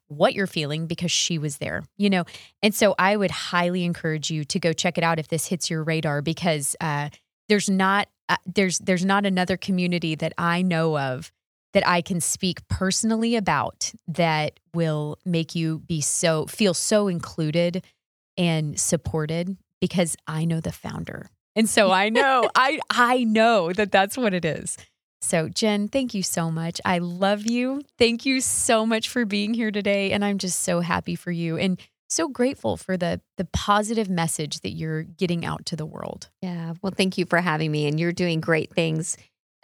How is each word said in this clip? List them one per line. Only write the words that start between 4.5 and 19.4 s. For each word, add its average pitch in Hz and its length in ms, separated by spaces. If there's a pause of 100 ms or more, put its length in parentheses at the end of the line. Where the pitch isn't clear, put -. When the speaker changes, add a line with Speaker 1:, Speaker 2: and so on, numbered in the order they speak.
Speaker 1:
go 160 140
check 175 240
it 170 60
out 165 160
if 151 80
this 160 200
hits - 220
your 160 140
radar, 156 400
because, 156 580
uh, 147 280 (380)
there's 208 220
not, 190 380 (220)
uh, 165 80 (100)
there's, 185 320
there's 185 260
not 202 200
another 185 320
community 175 580
that 160 220
I 170 260
know 165 340
of 131 340 (420)
that 196 140
I 175 140
can 175 200
speak - 480
personally 226 640
about 170 560 (160)
that 156 520 (140)
will 151 520
make 165 280
you 160 260
be 160 220
so, 160 460
feel 190 260
so 208 340
included 170 760 (520)
and 160 440
supported, 165 760 (220)